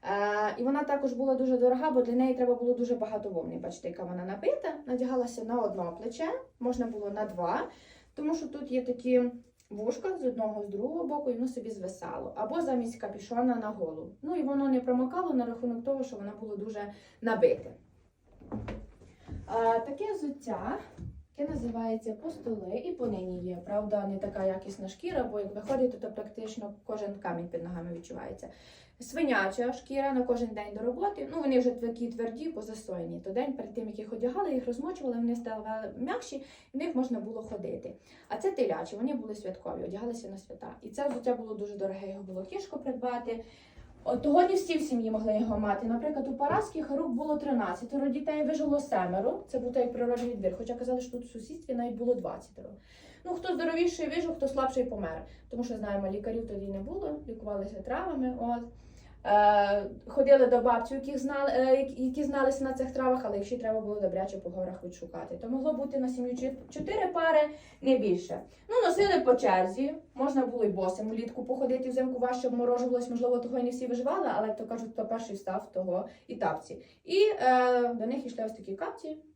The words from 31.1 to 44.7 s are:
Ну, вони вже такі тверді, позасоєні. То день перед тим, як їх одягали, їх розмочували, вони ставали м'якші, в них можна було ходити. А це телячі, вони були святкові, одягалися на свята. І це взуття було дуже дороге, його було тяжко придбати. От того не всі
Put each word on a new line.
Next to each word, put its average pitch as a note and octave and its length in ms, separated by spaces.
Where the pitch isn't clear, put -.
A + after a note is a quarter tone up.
Ну, D#4+ 100
вони C4+ 180
вже B3 120
такі A#3 360
тверді, A#3 420
позасоєні. F#3 680
То G3 100
день B3+ 240
перед A3 200
тим, A3+ 140
як G#3+ 120
їх G#3+ 140
одягали, B3+ 400
їх B3+ 140
розмочували, C4 480
вони A#3 200
ставали A3 600
м'якші, C#4+ 480
в C4 40
них E4 180
можна A#3+ 240
було A3+ 220
ходити. F3+ 540
А - 100
це G4 140
телячі, E3+ 440
вони B3+ 180
були G#3+ 220
святкові, - 480
одягалися A3+ 460
на G3 80
свята. - 300
І - 80
це C#4+ 180
взуття B3 260
було A3 200
дуже G3+ 240
дороге, G3 320
його G3 140
було F#3 200
тяжко F4+ 360
придбати. A#3+ 640
От - 180
того D4 200
не F#4 120
всі E4+ 240